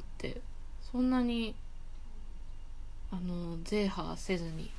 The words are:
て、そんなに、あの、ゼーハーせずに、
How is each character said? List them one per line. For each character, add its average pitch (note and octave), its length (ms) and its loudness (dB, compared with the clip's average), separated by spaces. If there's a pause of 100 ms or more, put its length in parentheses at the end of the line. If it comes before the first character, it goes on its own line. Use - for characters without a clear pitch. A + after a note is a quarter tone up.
(180)
て、 - 240 -2 (500)
そ B3 60 0
ん B3+ 140 8
な B3+ 100 8
に、 A#3 320 4 (1600)
あ G3 60 0
の、 F3 480 0
ゼ G#3 180 4
ー G3+ 40 4
ハ E3 260 0
ー E3 40 -4
せ F#3 220 2
ず E3+ 60 0
に、 D#3+ 340 -2